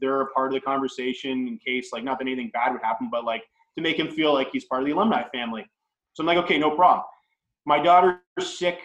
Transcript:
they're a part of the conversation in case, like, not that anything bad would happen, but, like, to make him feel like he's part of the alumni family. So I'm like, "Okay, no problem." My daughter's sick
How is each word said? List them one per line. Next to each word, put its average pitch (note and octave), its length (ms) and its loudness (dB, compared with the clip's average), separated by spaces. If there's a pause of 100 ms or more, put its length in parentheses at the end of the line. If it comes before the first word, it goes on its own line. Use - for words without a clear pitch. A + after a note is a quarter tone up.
they're C3+ 220 0
a - 100 -4
part C3 160 0
of C3+ 60 -2
the C3 60 -2
conversation C3 880 -4
in A2+ 100 -10
case, B2 360 -6
like, A#2 100 -8
not C3 140 -4
that C3 80 -6
anything B2+ 260 -6
bad B2 200 0
would A2+ 100 -6
happen, A2+ 280 -2
but, A#2+ 140 -4
like, A2+ 180 -4 (340)
to D#3+ 60 -6
make D#3+ 160 0
him D#3 120 -2
feel D3+ 240 2
like C3+ 160 0
he's C3 160 -6
part C3 160 -2
of C#3 40 -2
the D3 60 0
alumni F3 380 2
family. A#2 340 -8 (480)
So D#3 100 -8
I'm D#3+ 40 -2
like, F3 180 4
"Okay, E3 140 2
no D3+ 160 2
problem." E3+ 320 4 (600)
My D3+ 120 4
daughter's F3+ 380 6 (400)
sick F3 260 -2